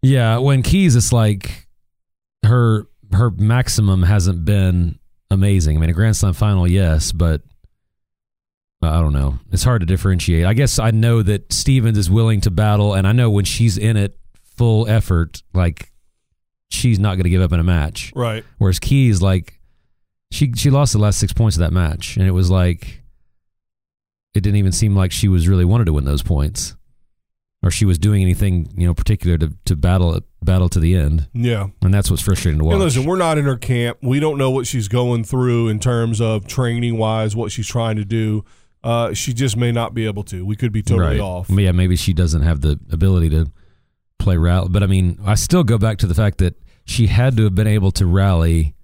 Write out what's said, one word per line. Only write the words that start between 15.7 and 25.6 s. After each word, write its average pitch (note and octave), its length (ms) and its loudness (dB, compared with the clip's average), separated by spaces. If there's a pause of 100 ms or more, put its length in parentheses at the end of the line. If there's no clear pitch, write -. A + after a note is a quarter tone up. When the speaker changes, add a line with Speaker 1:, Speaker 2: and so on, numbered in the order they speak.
Speaker 1:
she's A#2 280 0
not G2 200 0
gonna F2 120 0
give F2+ 120 2
up F2+ 100 0
in F2 80 0
a E2 40 0
match. E2 520 -2
Speaker 2:
Right. A2+ 280 -6 (140)
Speaker 1:
Whereas F#2+ 220 0
Keys, B2 420 2
like, F#2 380 -2 (720)
she, C3+ 240 -2
she A2 160 0
lost C#3 220 2
the G#2+ 60 0
last G#2 200 2
six G#2 140 0
points A2+ 240 0
of - 20 -2
that D#2+ 140 0
match, E2 440 -4
and F#2+ 80 2
it F#2+ 60 2
was F2+ 180 2
like, F2+ 540 0 (1300)
it G#2 80 0
didn't G2+ 140 0
even G2 160 2
seem G2+ 240 0
like F#2 160 2
she - 160 -2
was F2 200 2
really F2+ 180 4